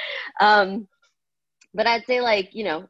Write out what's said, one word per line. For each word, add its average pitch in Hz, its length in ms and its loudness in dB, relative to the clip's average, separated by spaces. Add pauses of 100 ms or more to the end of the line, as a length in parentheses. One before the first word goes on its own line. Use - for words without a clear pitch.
(420)
Um, 208 460 4 (840)
but 208 120 -2
I'd 233 200 -2
say, 247 160 -2
like, 214 320 0
you 220 100 -8
know, 175 260 -6